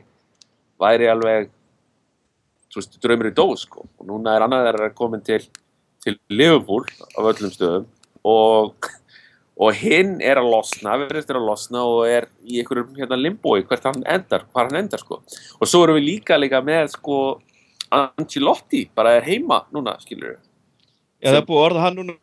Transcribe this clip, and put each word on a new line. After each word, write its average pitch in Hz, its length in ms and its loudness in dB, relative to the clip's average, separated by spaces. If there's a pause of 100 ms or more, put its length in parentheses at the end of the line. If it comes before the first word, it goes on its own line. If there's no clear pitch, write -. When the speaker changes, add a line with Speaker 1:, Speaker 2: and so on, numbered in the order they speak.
(800)
Speaker 1:
væri 113 260 4
alveg, 113 440 0 (1200)
þú 107 80 -10
veist, - 180 -18
draumur 117 320 0
í 98 40 -10
dós, 156 280 0
sko. - 220 -20 (100)
Og - 140 -18
núna 110 260 -2
er 110 120 4
annar 127 200 2
þeirra 110 240 0
komin 113 320 -6
til, 110 220 -2 (580)
til 104 140 -6 (100)
Liverpool 120 600 2 (160)
af - 260 -2
öllum 104 240 -6
stöðum 95 320 -2 (380)
og, 110 640 2 (680)
og 107 220 2
hinn 185 400 0
er 135 220 2
að 123 100 0
losna, 110 480 -2
virðist 143 320 -8
er 135 80 -4
að 117 80 -4
losna 123 400 -6
og 117 180 0
er 117 220 0 (120)
í 120 200 -8
einhverjum, 123 360 -6
hérna, 131 220 -6
limbói 135 460 -2
hvert - 240 -4
hann 131 160 -4
endar, - 460 -4
hvar 123 180 -2
hann 143 160 -4
endar, 196 180 -8
sko. - 200 -14 (340)
Og - 160 -2
svo 175 160 6
erum 156 140 4
við 143 80 -2
líka, 185 280 0
líka 139 240 0
með, 147 300 0
sko, 143 300 -6 (680)
Ancelotti, 139 1040 -2
bara 113 240 4
er 117 100 2
heima 214 420 0
núna, 131 300 -8
skilurðu. - 380 -14 (840)
Speaker 2:
Já, 139 80 2
það - 0 -
er 143 80 6
Speaker 1:
Sem 151 100 0
Speaker 2:
búið 156 120 2
að 151 60 6
orða 170 160 0
hann 180 160 0
núna 180 240 -12